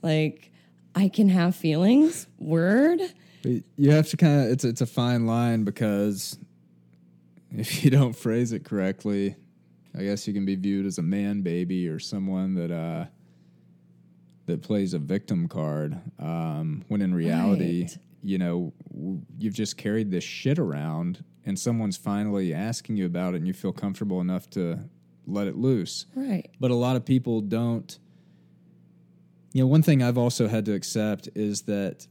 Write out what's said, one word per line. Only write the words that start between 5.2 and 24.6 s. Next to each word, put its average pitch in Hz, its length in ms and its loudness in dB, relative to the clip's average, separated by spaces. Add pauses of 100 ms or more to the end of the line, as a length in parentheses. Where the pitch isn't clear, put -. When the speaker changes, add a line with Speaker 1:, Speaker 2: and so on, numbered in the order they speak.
Speaker 2:
line 117 380 2
because 101 760 -2 (1120)
if - 340 -6
you 139 60 8
don't 127 240 6
phrase 117 380 0
it 101 120 -6
correctly, 98 720 -2 (580)
I - 100 -6
guess 101 240 -4
you 101 60 -4
can 98 100 -2
be 98 120 0
viewed 98 300 0
as 92 120 -4
a 90 40 -2
man 101 400 0
baby 90 460 -2
or 78 100 -6
someone 95 560 -4
that, 85 160 -2
uh, 82 360 -6 (1400)
that 82 160 -4
plays 98 320 -2
a 85 40 -2
victim 85 500 -2
card, 76 500 -4 (200)
um, 80 680 -6
when 104 120 -2
in 92 140 0
reality, 87 680 0
Speaker 1:
Right. - 160 -8 (240)
Speaker 2:
you 98 160 -2
know, 87 340 -2 (200)
w-, 87 300 -8 (160)
you've 107 160 -4
just 107 220 -4
carried 107 340 -2
this 90 140 -2
shit - 340 -2
around 80 680 -4 (200)
and 95 140 -4
someone's 113 380 -2
finally 101 580 -2
asking 107 420 -6
you 92 100 -2
about 90 280 -2
it 85 40 -4
and 80 80 -4
you 92 60 -4
feel 92 200 -6
comfortable 98 480 -4
enough 92 300 -4
to 87 280 -4 (480)